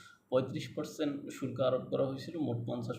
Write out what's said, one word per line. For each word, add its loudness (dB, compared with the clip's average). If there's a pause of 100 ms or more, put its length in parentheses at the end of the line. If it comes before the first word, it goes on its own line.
(300)
পঁয়ত্রিশ 2
পার্সেন্ট -2
শুল্ক -4
আরোপ 4
করা 2
হয়েছিল, -2
মোট 2 (100)
পঞ্চাশ -2